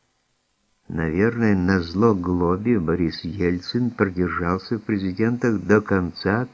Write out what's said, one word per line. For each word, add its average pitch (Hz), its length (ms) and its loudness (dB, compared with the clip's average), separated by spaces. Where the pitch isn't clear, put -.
Наверное, 101 640 0
назло 92 600 2
Глобе 92 640 0
Борис 82 460 0
Ельцин 90 680 -2
продержался 92 840 -2
в 104 60 -8
президентах 110 800 -2
до 104 200 4
конца 98 720 -2